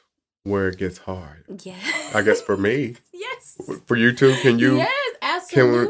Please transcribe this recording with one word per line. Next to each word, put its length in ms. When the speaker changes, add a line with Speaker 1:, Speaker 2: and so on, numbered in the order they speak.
Speaker 1:
where 260
it 80
gets 220
hard. 440
Speaker 2:
Yeah. 120
Speaker 1:
I 80
guess 200
for 140
me. 460
Speaker 2:
<laughs> 120
Yes. 420
Speaker 1:
For 100
you 180
too, 280
can 180
you? 180
Speaker 2:
Yes, 720
Speaker 1:
Can 220
we, 60